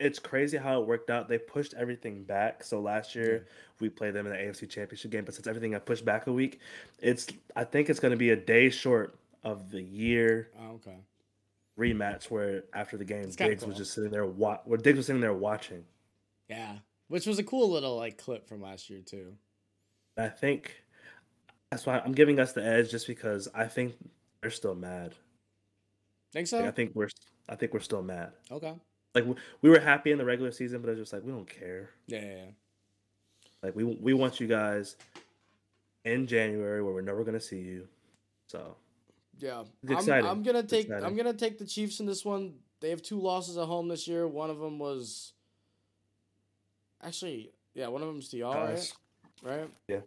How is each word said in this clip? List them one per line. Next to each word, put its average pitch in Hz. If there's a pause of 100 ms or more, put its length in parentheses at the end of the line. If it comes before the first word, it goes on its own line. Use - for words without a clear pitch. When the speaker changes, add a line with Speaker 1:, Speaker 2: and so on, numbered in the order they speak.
Speaker 1:
it's 143
crazy 143
how 131
it 107
worked 117
out. 117
They 117
pushed 143
everything 120
back. 101
So 107
last 104
year, 113 (120)
Speaker 2:
Yeah. - (280)
Speaker 1:
we 107
played 104
them 104
in 101
the 95
A 98
F 101
C 107
Championship 107
game, 104
but -
since -
everything 113
got 101
pushed 113
back 123
a 127
week, 131 (400)
it's, 120 (280)
I 120
think 147
it's 143
gonna 123
be 117
a 110
day 117
short 117 (260)
of 98
the 95
year 113
Speaker 2:
Oh, 110
okay. 98 (840)
Speaker 1:
rematch 104
where 101
after 104
the 101
game, 104
Speaker 2:
It's 92
kinda -
Speaker 1:
Diggs 104
was 101
Speaker 2:
cool. 95
Speaker 1:
just 98
sitting 107
there 104
wa-, 104
where 117
Diggs 139
was 131
sitting 131
there 110
watching. 98 (640)
Speaker 2:
Yeah, 110 (280)
which 170
was 208
a 208
cool 233
little, 135
like, 113
clip 120
from 104
last 95
year 95
too. 95 (800)
Speaker 1:
I 113
think - (880)
that's -
why 127
I'm 127
giving 143
us 131
the 107
edge, 113
just 120
because 104
I 113
think 123 (460)
they're 113
still 98
mad. 90 (1160)
Speaker 2:
Think 170
so? 233
Speaker 1:
Like, 233
I -
think 117
we're, 104 (400)
I 104
think 117
we're 104
still 98
mad. 90 (200)
Speaker 2:
Okay. 156 (440)
Speaker 1:
Like, 120
w-, 123 (260)
we 151
were 160
happy 147
in 147
the 131
regular 123
season, 123
but 117
it's 113
just 107
like, 101
we 131
don't 104
care. 95 (160)
Speaker 2:
Yeah, 110
yeah, 101
yeah. 92 (1120)
Speaker 1:
Like, 95
we, 110
we 117
want 131
you 120
guys 104 (1080)
in 123
January 104
where 98
we 95
know 98
we're 110
gonna 110
see 98
you. 92 (580)
So - (640)
Speaker 2:
Yeah. 127 (200)
Speaker 1:
it's 131
Speaker 2:
I'm, 156
Speaker 1:
exciting. 143
Speaker 2:
I'm 208
gonna 240
Speaker 1:
It's 208
Speaker 2:
take, 220
Speaker 1:
exciting. 208
Speaker 2:
I'm 196
gonna 233
take 226
the 208
Chiefs 208
in 214
this 196
one. 196 (260)
They 160
have 165
two 208
losses 180
at 165
home 170
this 165
year. 170
One 156
of 151
'em 151
was, 135 (1700)
actually, 160 (220)
yeah, 127
one 135
of 160
'em's 147
to 131
y'all, 120
right? 156
Speaker 1:
Us. 175 (480)
Speaker 2:
Right? 147 (200)
Speaker 1:
Yeah. 101